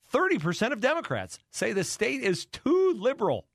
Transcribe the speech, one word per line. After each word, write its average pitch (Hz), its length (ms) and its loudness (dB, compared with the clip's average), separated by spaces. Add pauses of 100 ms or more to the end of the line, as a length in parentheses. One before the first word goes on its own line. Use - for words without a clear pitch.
Thirty 359 280 2
percent 175 360 -2
of 214 60 -6
Democrats 220 600 -2 (100)
say 214 240 -4
the 190 100 0
state 262 380 -4
is 190 240 0
too 359 520 2
liberal. 190 580 0